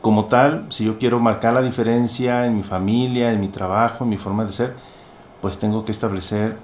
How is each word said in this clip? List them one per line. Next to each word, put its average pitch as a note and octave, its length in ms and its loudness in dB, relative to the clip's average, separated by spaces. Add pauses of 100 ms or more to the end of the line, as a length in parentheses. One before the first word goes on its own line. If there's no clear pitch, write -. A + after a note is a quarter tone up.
como G#2+ 240 4
tal, C#3 460 4
si G#2+ 160 -4
yo A2 120 -2
quiero A#2+ 220 2
marcar A#2 320 2
la B2+ 80 4
diferencia A#2+ 840 0
en A2+ 100 0
mi G2+ 60 -2
familia, A#2 680 0
en A2 80 0
mi G2 100 -2
trabajo, G#2 560 0
en A#2 60 0
mi G#2 60 0
forma G2+ 300 -2
de G2 60 -8
ser, B2 240 -4 (680)
pues F#2+ 160 -4
tengo A2 260 0
que A2 80 -4
establecer G#2 720 -4